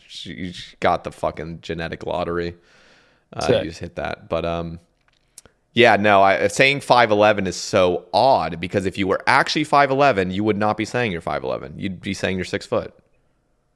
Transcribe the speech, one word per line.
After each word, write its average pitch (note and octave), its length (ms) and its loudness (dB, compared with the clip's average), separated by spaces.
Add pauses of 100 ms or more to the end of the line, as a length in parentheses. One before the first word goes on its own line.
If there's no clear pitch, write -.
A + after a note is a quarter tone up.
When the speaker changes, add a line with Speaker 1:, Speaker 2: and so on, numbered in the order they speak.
Speaker 1:
she, F2 460 -14
she - 260 -18
got F2+ 240 0
the D#2 80 -10
fucking D#2+ 500 -8
genetic E2 460 -10
lottery. E2+ 480 -4 (800)
Uh, - 80 -12
Speaker 2:
Sick. - 240 0
Speaker 1:
you E2 60 -10
just E2 100 -18
hit E2+ 160 -12
that, D#2+ 320 -8
but, E2 160 -2
um, E2+ 340 -6 (960)
yeah, A#2 200 8
no, G2+ 260 6
I, G2 240 4
saying C3+ 360 2
five A#2+ 280 2
eleven G#2 380 4
is F2 80 -6
so F2+ 480 0 (100)
odd, F#2 460 2
because F#2 260 -4
if F2+ 100 -4
you G2 120 -2
were F#2+ 180 0
actually D3 380 2
five C#3+ 260 2
eleven, C3 400 2
you F#2+ 140 -4
would G#2+ 120 2
not G#2+ 200 0
be A2 80 -4
saying A#2+ 260 -4
you're E2 100 -6
five D2 220 -6
eleven. B1+ 340 -6
You'd F#2+ 240 -8
be G2 140 -6
saying F#2+ 220 -4
you're F2+ 80 -4
six - 200 -6
foot. - 300 -4 (800)